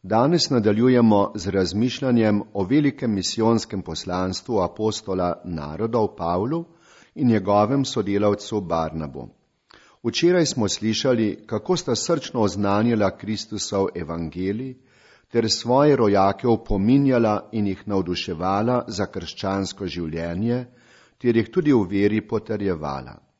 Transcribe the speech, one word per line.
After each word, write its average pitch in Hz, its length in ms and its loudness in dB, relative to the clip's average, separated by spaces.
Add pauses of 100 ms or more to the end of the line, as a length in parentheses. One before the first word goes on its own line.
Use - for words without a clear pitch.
Danes 123 460 2
nadaljujemo 113 840 4
z 95 140 -6
razmišljanjem 107 920 0 (120)
o 101 100 -2
velikem 135 500 0
misijonskem 107 680 0
poslanstvu 92 760 -4
apostola 92 720 -2 (160)
narodov 90 720 -4
Pavlu 101 480 -2 (500)
in 143 120 0
njegovem 107 580 2
sodelavcu 101 760 0
Barnabu. 80 680 -6 (760)
Včeraj 170 420 2
smo 113 220 0
slišali, 110 760 0
kako 117 320 -2
sta - 180 -2
srčno 135 460 -2
oznanjala 101 760 2
Kristusov 101 760 -4
evangelij 87 800 -6 (520)
ter 113 240 0
svoje 139 440 4
rojake 101 520 2
opominjala 113 1040 2
in 107 160 -2
jih 95 200 -6
navduševala 95 1000 -2
za 98 180 -4
krščansko 95 840 -6
življenje 85 760 -4 (520)
ter 120 200 2
jih 113 120 2
tudi 151 240 2
v 104 160 4
veri 104 380 0
potrjevala. 87 1120 -6